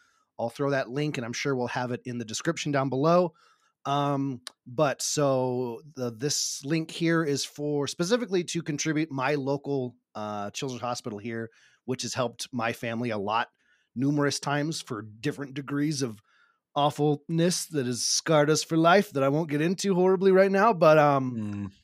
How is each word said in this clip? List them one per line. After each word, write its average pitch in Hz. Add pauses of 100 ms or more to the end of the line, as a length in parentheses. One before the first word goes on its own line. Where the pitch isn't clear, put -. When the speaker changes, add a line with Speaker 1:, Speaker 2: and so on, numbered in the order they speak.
(380)
Speaker 1:
I'll 117
throw 139
that 135
link, 147
and 127
I'm 117
sure 139
we'll 123
have 123
it 117
in 120
the 113
description 147
down 139
below. 165 (520)
Um, 139 (260)
but 131
so 127 (140)
the, 123
this 127
link 160
here 165
is 143
for, 147
specifically 185
to -
contribute 156
my 135
local, 139 (220)
uh, 104
children's 127
hospital 120
here, 113 (340)
which -
has 117
helped 120
my 117
family 117
a 107
lot 107 (460)
numerous 143
times 147
for 113
different 131
degrees 143
of 110 (540)
awfulness 151
that 139
has 123
scarred 151
us 151
for -
life 175
that 139
I 135
won't 151
get 147
into 185
horribly 185
right 190
now. 196
But, 160
um, 139
Speaker 2:
Mm. 104 (120)